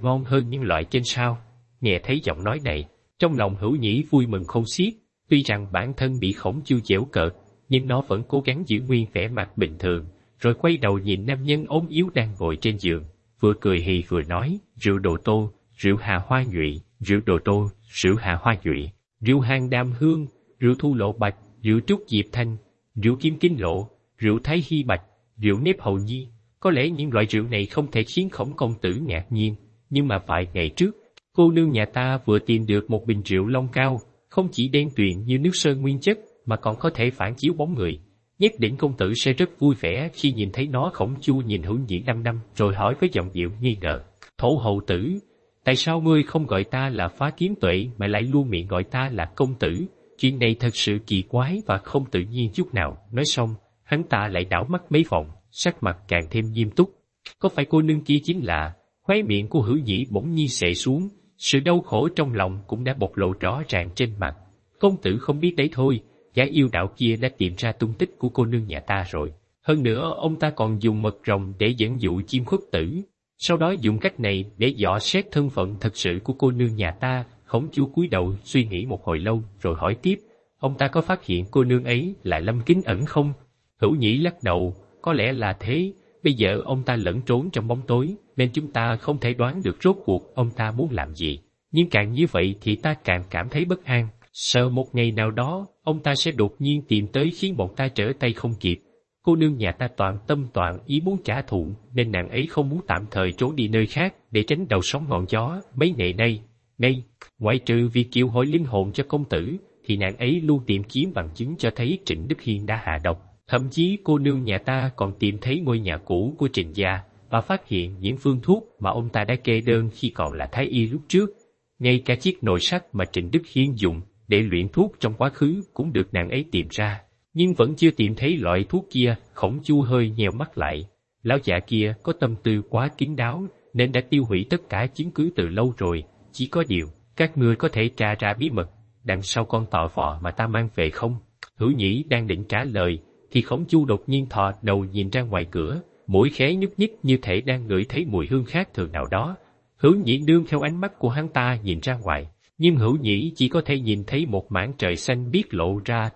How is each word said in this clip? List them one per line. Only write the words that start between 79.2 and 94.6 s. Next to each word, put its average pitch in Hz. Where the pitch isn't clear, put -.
rồi 87
hỏi 85
tiếp, 190
"Ông 139
ta 135
có 160
phát 185
hiện 90
cô 135
nương 123
ấy 127
là 85
Lâm 113
Kính 175
Ẩn 107
không?" 147
Hữu 139
Nhĩ 120
lắc 175
đầu, 90
"Có 165
lẽ 123
là 107
thế, 160
bây 151
giờ 107
ông 131
ta 123
lẫn 104
trốn 127
trong 113
bóng 123
tối, 131
nên 127
chúng 151
ta 117
không 147
thể 123
đoán 127
được -
rốt 190
cuộc -
ông 117
ta 110
muốn 135
làm 78
gì. 76
Nhưng 170
càng 104
như 147
vậy 95
thì 107
ta 156
càng 90
cảm 87
thấy 147
bất 180
an, 120
sợ -